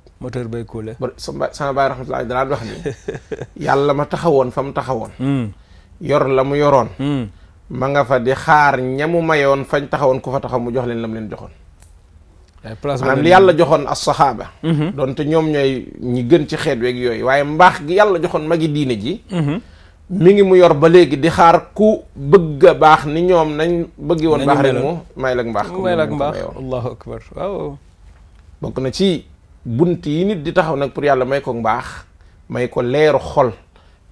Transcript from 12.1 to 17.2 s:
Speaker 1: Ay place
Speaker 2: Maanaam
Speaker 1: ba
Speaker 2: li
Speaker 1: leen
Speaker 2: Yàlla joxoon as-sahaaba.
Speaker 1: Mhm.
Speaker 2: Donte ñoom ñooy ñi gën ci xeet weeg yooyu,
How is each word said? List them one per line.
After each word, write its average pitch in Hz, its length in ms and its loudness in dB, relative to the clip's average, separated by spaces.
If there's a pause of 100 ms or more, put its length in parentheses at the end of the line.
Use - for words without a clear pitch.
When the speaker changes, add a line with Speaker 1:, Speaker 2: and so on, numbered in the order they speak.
Speaker 1:
Ay 110 100 -14
place 139 260 -6
Speaker 2:
Maanaam 139 180 2
Speaker 1:
ba 147 40 0
Speaker 2:
li 160 80 2
Speaker 1:
leen - 80 8
Speaker 2:
Yàlla 190 180 8
joxoon 151 300 2
as-sahaaba. 139 600 0 (180)
Speaker 1:
Mhm. 156 320 0
Speaker 2:
Donte 139 280 -4
ñoom 160 300 0
ñooy 135 460 -2
ñi 123 260 -4
gën 143 220 2
ci 156 80 -6
xeet 127 240 -2
weeg 123 160 -2
yooyu, 120 300 -4